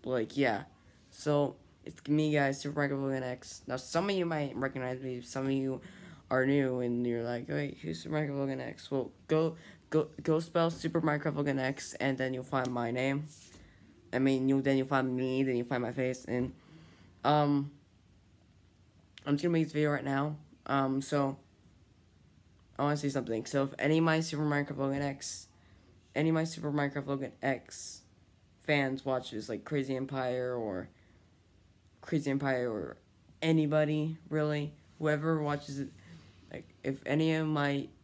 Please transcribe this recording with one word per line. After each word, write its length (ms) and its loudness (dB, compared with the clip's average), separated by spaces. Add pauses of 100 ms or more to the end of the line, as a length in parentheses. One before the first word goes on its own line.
But, 100 -6
like, 260 -2
yeah. 260 2 (480)
So, 460 0 (280)
it's 220 -14
me, 260 2
guys, 280 2
Super 280 -2
Minecraft 140 -2
Logan 220 -2
X. 420 -8
Now, 80 -4
some 340 -2
of 60 0
you 100 0
might 300 -2
recognize 480 -4
me. 200 -6
Some 240 -4
of 40 0
you 300 0 (500)
are 160 4
new, 320 4
and 260 0
you're 200 0
like, 240 -4
"Wait, 340 -4
who's 220 -6
Super 100 -6
Minecraft 240 -2
Logan 220 -2
X?" 320 -10
Well, 180 -2 (160)
go, 300 2 (340)
go, 160 2 (160)
go 160 4
spell 320 2
Super 300 0
Minecraft 340 0
Logan 240 0
X, 360 -2
and 220 0
then 160 0
you'll 120 -4
find 260 0
my 220 0
name. 340 0 (840)
I 80 2
mean, 280 4
you'll, 140 4
then 140 4
you'll 100 2
find 300 2
me, 260 0
then 140 2
you'll 100 0
find 160 0
my 100 -2
face, 340 -2
and, 260 0 (720)
um, 480 4 (1500)
I'm 80 2
just 80 -2
gonna 100 2
make 120 4
this 80 -6
video 180 2
right 140 -2
now. 320 0 (280)
Um, 380 2
so, 360 0 (1400)
I 60 2
wanna 120 2
say 120 -2
something. 380 -2
So, 180 2
if 160 -6
any 180 4
of 60 4
my 160 4
Super 240 -2
Minecraft 340 0
Logan 240 -2
X, 460 -4 (680)
any 140 4
of 80 4
my 80 2
Super 260 -4
Minecraft 380 0
Logan 240 -4 (100)
X 600 -4 (600)
fans 400 2
watch 280 -2
this, 180 -8
like 160 -6
Crazy 320 -2
Empire 580 -2
or 360 -4 (1120)
Crazy 280 0
Empire 400 0
or 280 -6 (420)
anybody, 800 2 (100)
really, 460 0 (240)
whoever 440 2
watches 360 -2
it, 100 -6 (640)
like, 140 -12 (180)
if 220 -2
any 260 4
of 140 2
my 420 0 (160)